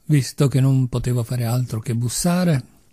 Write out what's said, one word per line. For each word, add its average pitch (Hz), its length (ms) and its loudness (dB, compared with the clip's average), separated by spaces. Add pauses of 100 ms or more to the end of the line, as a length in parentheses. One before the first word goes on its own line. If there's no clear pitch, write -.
visto 143 420 0
che 131 140 2
non 131 280 4
potevo 123 360 -2
fare 120 220 -4
altro 120 340 -2
che 113 160 -4
bussare 170 680 0 (300)